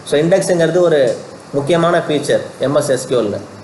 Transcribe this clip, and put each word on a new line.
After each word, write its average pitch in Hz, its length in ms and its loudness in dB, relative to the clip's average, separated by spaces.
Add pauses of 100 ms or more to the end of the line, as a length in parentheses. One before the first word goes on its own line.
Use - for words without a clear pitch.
So, 143 160 0
இண்டெக்ஸுங்கிறது 170 600 2
ஒரு 147 360 2 (360)
முக்கியமான 151 460 0
ஃபீச்சர் 143 420 0 (200)
எம் 131 140 0
எஸ் 143 140 0
எஸ் 131 180 -2
கியூ 123 140 0
எல். 101 200 -4 (240)